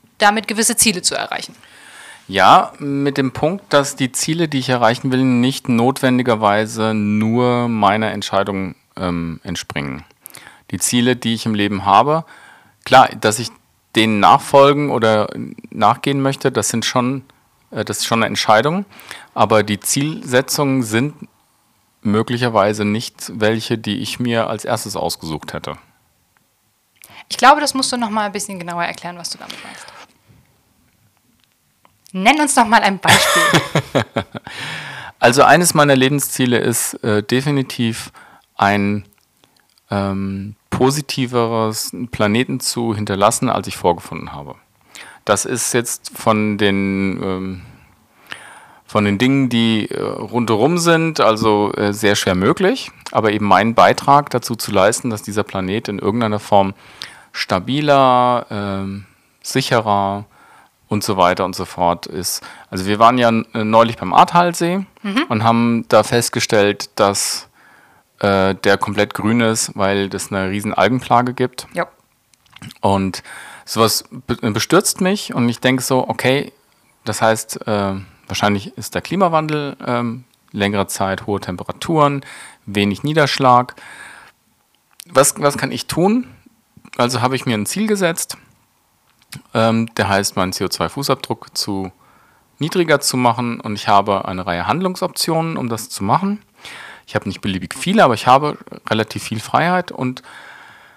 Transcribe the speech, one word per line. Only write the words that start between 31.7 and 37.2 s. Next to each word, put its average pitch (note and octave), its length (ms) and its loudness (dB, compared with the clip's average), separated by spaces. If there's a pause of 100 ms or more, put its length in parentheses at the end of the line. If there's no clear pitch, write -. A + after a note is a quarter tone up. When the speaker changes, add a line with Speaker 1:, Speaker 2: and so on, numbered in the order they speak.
Speaker 1:
Nenn A3+ 280 0
uns D4 160 0
doch B3+ 80 4
mal G#3+ 180 2
ein G3 160 0
Beispiel. D5 440 2 (600)
Speaker 2:
<laughs> - 0 - (1160)
Also B2+ 220 6
eines E3 320 6
meiner D3 200 4
Lebensziele C3 640 2
ist, - 360 -2 (100)
äh, G#2 180 0